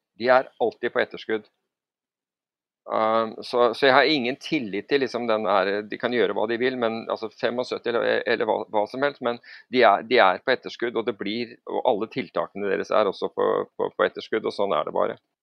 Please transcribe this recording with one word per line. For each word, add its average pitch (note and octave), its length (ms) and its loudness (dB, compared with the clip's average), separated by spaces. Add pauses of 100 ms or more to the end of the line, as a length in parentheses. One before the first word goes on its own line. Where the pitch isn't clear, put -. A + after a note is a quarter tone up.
(200)
De A#2 80 -2
er B2+ 220 4 (100)
alltid A#2 320 -2
på B2 80 0
etterskudd. - 480 -4 (1400)
Ehm, A2 480 0
så, B2 320 2
så C#3 160 4
jeg C3 80 8
har C#3 140 6
ingen C3+ 320 0
tillit G2+ 480 -4
til C#3+ 160 4
liksom A#2+ 240 -4
den G#2+ 180 0
der, G2 240 2 (160)
de G#2+ 140 -8
kan A#2+ 100 -2
gjøre G2+ 240 2
hva G#2 140 -2
de A#2 100 -2
vil, B2+ 160 0
men A2+ 320 -2
altså G#2 240 -6
femogsytti A#2+ 640 -4
eller, A2+ 340 2
eller A2 220 0
hva, G2+ 180 0
hva G#2+ 220 0
som C3 160 -6
helst, C#3+ 180 -6
men A#2+ 160 -4 (320)
de A#2+ 160 6
er, G2 160 4
de A#2 160 4
er F#2+ 240 4
på C3 80 0
etterskudd, A#2 480 -4
og G#2+ 80 -4
det A2+ 100 -4
blir, A2+ 460 -8
og G2 160 -6 (140)
alle G#2+ 180 -6
tiltakene G2 560 -6
deres F#2 240 -2
er G2 160 2
også F#2 240 -6
på, G2+ 200 0 (200)
på, F#2+ 220 -4
på - 160 2
etterskudd, G#2+ 340 -6
og G#2+ 80 -4
sånn G2 240 -2
er D2+ 140 -2
det F2+ 100 -4
bare. G2+ 220 -4 (200)